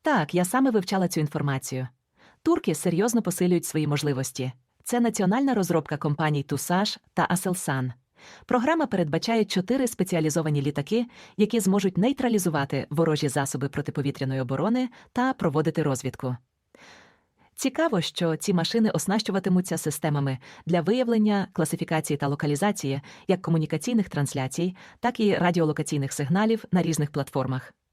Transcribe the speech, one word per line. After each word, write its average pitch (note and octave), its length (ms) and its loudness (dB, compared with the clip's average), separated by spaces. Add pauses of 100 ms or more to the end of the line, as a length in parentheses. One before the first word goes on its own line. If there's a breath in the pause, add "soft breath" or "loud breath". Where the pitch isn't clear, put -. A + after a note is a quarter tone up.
Так, G3+ 320 2
я F3+ 100 2
саме C4 260 2
вивчала F#3+ 380 2
цю E3 120 -2
інформацію. C#3 680 -4 (540 soft breath)
Турки D#4+ 320 2
серйозно A3 480 2
посилюють F3+ 420 0
свої D#3 220 -2
можливості. C3+ 640 -2 (320)
Це A#3+ 160 0
національна A#3 540 2
розробка E3+ 420 0
компаній D3 460 0
Тусаш F3+ 560 -2 (160)
та F3 120 2
Aselsan. D3 680 -2 (540 loud breath)
Програма C#4 400 2
передбачає F#3 580 0
чотири A#3 420 0
спеціалізовані D#3 760 0
літаки, D3 440 0 (300 loud breath)
які G#3+ 240 2
зможуть F#3+ 380 2
нейтралізувати F#3 920 0
ворожі D#3 380 2
засоби C#3 400 -2
протиповітряної C#3 720 -4
оборони G3 480 0 (240 loud breath)
та B3+ 200 0
проводити D#3 500 0
розвідку. C3 540 -4 (1200 soft breath)
Цікаво, C4+ 460 0
що E3 360 -2
ці F#3+ 180 0
машини G#3+ 360 2
оснащуватимуться F#3 880 0
системами D3 600 -2 (280 loud breath)
для E3+ 140 2
виявлення, G#3+ 720 2
класифікації D#3 640 -2
та D3 120 -2
локалізації C#3+ 720 -2 (280 loud breath)
як F#3 140 2
комунікаційних E3 680 0
трансляцій, D3 680 -2 (240 loud breath)
так A#3+ 200 -2
і G#3 140 4
радіолокаційних D#3 800 0
сигналів G#3 600 0
на F3+ 100 4
різних D3+ 280 -2
платформах. C3+ 640 -4 (180)